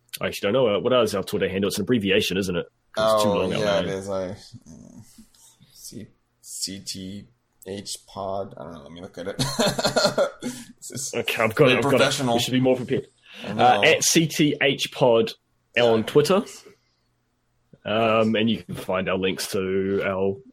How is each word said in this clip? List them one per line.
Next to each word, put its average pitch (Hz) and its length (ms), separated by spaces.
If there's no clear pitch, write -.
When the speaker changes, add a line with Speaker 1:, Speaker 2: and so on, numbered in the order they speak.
Speaker 1:
I 95 80
actually 101 240
don't 127 140
know. 104 100
Uh, 92 60
what 120 100
is 113 240
our 92 80
Twitter 95 240
handle? 95 220
It's 90 80
an 104 60
abbreviation, 98 540
isn't 92 200
it? 80 80
It's 110 260
too 104 60
Speaker 2:
Oh, 101 80
Speaker 1:
long, 92 140
Speaker 2:
yeah, 101 280
Speaker 1:
isn't 92 60
Speaker 2:
it - 20
Speaker 1:
it? 98 120
Speaker 2:
is. 98 100
I, 95 220
uh, 104 40
C-, - 360
C 95 440
T 95 420
H 101 300
Pod. 98 500
I - 60
don't 80 100
know. - 100
Let 76 80
me 87 100
look 95 160
at 87 100
it. - 100
<laughs> - 1300
This - 100
is - 240
Speaker 1:
Okay, 117 280
I've 107 100
got 147 120
it, 127 100
Speaker 2:
very - 20
Speaker 1:
I've 113 60
got 139 100
it. 131 40
Speaker 2:
professional. 135 380
Speaker 1:
We 117 60
should 120 120
be 127 60
more 131 160
prepared. 120 320
Speaker 2:
I - 80
know. - 100
Speaker 1:
Uh, 123 220
at 143 180
C 165 240
T 147 340
H 139 300
Pod 113 400
L 117 160
on 113 60
Speaker 2:
Yeah. 107 60
Speaker 1:
Twitter. 165 380
Um, 110 500
and 113 140
you 98 140
can 90 120
find 95 340
our 92 80
links 95 340
to 95 540
our, 98 300